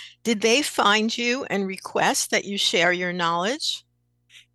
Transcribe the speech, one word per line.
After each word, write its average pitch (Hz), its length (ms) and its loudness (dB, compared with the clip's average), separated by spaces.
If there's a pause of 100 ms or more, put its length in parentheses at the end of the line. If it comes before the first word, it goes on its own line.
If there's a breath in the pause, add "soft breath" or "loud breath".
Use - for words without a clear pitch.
(220 loud breath)
Did 220 180 0
they 226 200 4
find 220 560 2
you 240 320 -2
and 196 180 -2
request 190 640 -2
that 220 140 0
you 196 120 -6
share 175 340 2
your 175 220 -2
knowledge? 180 720 -2 (680 loud breath)